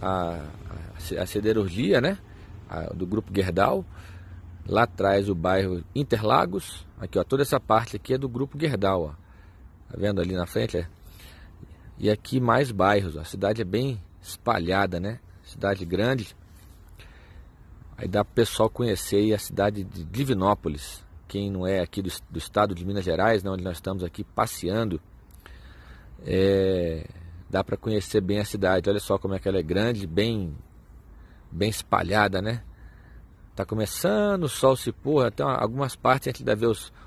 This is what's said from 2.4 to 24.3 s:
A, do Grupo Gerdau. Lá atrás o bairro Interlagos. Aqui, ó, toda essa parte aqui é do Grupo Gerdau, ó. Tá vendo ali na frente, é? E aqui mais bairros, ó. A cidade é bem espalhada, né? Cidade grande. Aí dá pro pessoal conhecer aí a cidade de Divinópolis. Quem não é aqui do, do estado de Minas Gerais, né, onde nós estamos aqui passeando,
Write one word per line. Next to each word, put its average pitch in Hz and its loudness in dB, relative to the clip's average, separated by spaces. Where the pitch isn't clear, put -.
A, 82 -8
do 90 -6
Grupo 101 -4
Gerdau. 98 2
Lá 98 4
atrás 101 2
o 95 2
bairro 90 0
Interlagos. 139 0
Aqui, - -4
ó, 90 4
toda 135 0
essa 139 2
parte 113 2
aqui - -4
é 131 2
do 135 -4
Grupo 135 -6
Gerdau, 98 0
ó. 76 -6
Tá - -12
vendo 95 0
ali 90 -2
na 90 -2
frente, 113 -2
é? 85 -4
E - 2
aqui 107 -2
mais 123 4
bairros, 98 2
ó. 76 -8
A 85 -10
cidade 101 -2
é - -6
bem 113 -2
espalhada, 92 0
né? 107 -6
Cidade 95 -4
grande. 107 -2
Aí - -8
dá 104 2
pro - -8
pessoal 110 4
conhecer 107 0
aí 107 6
a 101 2
cidade 101 0
de 92 -10
Divinópolis. 95 0
Quem 101 -4
não 92 -4
é 95 2
aqui 90 -4
do, 92 -6
do 82 -10
estado 101 2
de 87 -8
Minas 98 -4
Gerais, 92 4
né, 95 -4
onde 92 -4
nós 87 -6
estamos 92 -4
aqui 87 -8
passeando, 104 -2